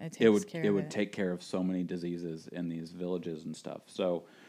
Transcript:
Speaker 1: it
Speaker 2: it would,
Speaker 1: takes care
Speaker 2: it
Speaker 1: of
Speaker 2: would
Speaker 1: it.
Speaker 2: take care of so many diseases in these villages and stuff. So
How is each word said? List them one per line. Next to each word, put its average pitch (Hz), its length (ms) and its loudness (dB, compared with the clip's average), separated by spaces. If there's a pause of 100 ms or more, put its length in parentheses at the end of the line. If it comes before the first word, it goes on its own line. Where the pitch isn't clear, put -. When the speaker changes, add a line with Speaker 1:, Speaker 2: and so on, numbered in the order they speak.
Speaker 1:
it 160 180 -8
Speaker 2:
it - 100 10
would, 101 120 8
Speaker 1:
takes - 100 -8
care 165 120 -4
Speaker 2:
it 104 40 4
Speaker 1:
of 104 80 4
Speaker 2:
would 95 100 2
Speaker 1:
it. - 60 -10
Speaker 2:
take 101 200 0
care 95 200 0
of 87 120 -4
so 95 200 -2
many 92 200 0
diseases 85 680 -4
in 87 180 -4
these 82 220 -6
villages 87 540 -4
and 80 100 -6
stuff. - 300 -10
So 87 400 0 (240)